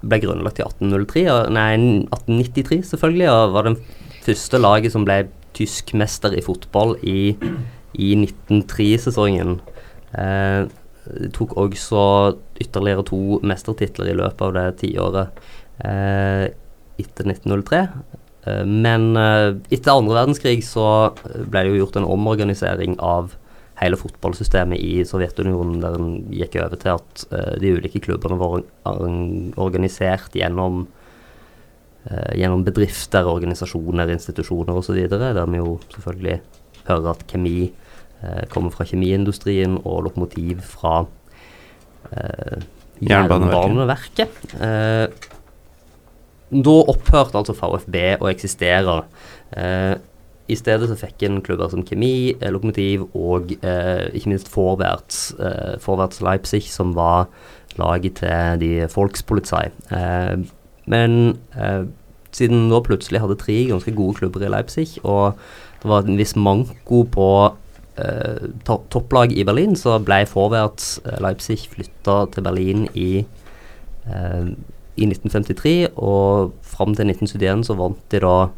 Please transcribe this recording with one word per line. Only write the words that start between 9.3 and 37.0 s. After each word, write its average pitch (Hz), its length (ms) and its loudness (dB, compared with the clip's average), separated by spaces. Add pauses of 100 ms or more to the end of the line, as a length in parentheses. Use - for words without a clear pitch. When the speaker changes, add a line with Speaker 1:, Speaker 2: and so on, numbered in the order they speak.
Speaker 1:
Eh, 98 540 0 (680)
tok - 240 -4
også 101 460 0 (560)
ytterligere 98 460 0
to 98 360 -2
mestertitler 98 680 -2
i 90 60 -2
løpet 92 240 -2
av 95 120 -2
det 90 140 0 (160)
tiåret, 92 600 -4 (360)
eh, 98 680 0 (500)
etter - 260 -8
nitten 101 240 -4
null 101 140 0
tre. 180 240 2 (580)
Eh, 101 200 -2
men, 113 520 4
eh, 107 360 4 (180)
etter 139 260 4
andre 113 220 4
verdenskrig 127 420 2
så, 110 260 0 (380)
eh, - 160 -10
ble 101 220 0
det 98 100 2
jo 98 120 4
gjort 95 100 -8
en 95 160 0
omorganisering 95 880 0
av 87 380 -2 (440)
hele 92 160 2
fotballsystemet 90 800 0
i 87 240 -2
Sovjetunionen, 87 800 -2
der 85 160 -4
den 85 120 -2 (200)
gikk 87 320 -6
over 85 160 -6
til 92 140 -2
at, - 400 -6
eh, 92 260 -4
de 95 160 0
ulike 87 260 -4
klubbene 90 380 -4
var 90 220 -2 (260)
or-, 87 720 -4
organisert 92 800 -2
gjennom, 90 460 -2 (1200)
eh, - 320 -6
gjennom 92 260 0
bedrifter, 98 600 0
organisasjoner, 87 880 -2
institusjoner 85 640 -4
og 92 80 -4
så 95 80 -4
videre, 101 400 -2
der 87 160 0
vi 87 80 -2
jo 85 220 -4 (160)
selvfølgelig 90 420 -6 (480)
hører 85 240 0